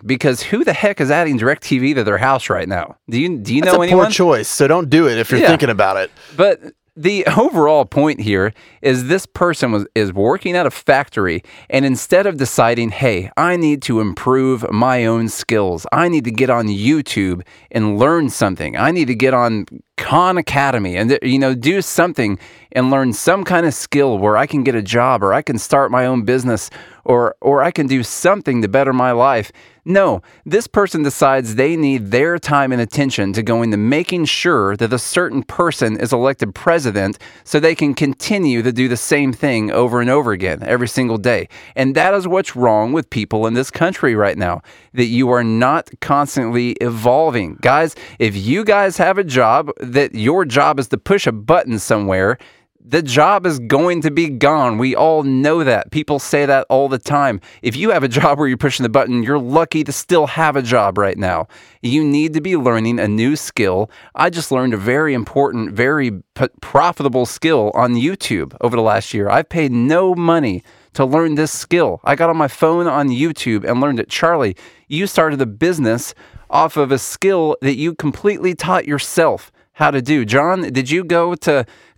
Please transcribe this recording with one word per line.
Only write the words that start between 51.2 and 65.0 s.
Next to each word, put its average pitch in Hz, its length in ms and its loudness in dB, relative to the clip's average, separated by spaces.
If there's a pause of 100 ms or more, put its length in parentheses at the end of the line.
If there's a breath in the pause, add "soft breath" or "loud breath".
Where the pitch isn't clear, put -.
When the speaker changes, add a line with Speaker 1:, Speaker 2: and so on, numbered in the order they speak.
Speaker 1:
a - 40 0
button 117 480 0
somewhere, 101 580 0 (520 soft breath)
the 151 140 0
job 156 420 2
is 156 140 -2
going 151 420 0
to 156 100 0
be 156 180 0
gone. 135 480 0
We 127 180 0
all 156 280 2
know 143 420 2
that. 117 260 0
People 151 280 -2
say 143 260 0
that 135 240 2
all 135 180 2
the 131 100 -2
time. 139 440 -2 (200 loud breath)
If 117 140 -4
you 185 140 -2
have 175 140 2
a 139 40 0
job 143 320 2
where 151 80 0
you're 131 100 0
pushing 131 280 -2
the 117 40 0
button, 120 340 0
you're 135 160 -2
lucky 156 440 0
to 139 80 -10
still 160 340 0
have 151 300 0
a 139 60 0
job 110 360 0
right 98 200 0
now. 90 300 -2 (340 soft breath)
You 131 220 0
need 151 300 0
to 156 80 0
be 185 140 -2
learning 120 440 0
a 104 80 -2
new 113 280 0
skill. 101 560 -2 (240 loud breath)
I 165 140 2
just 170 240 -6
learned 127 200 0
a 107 40 -2
very 135 360 0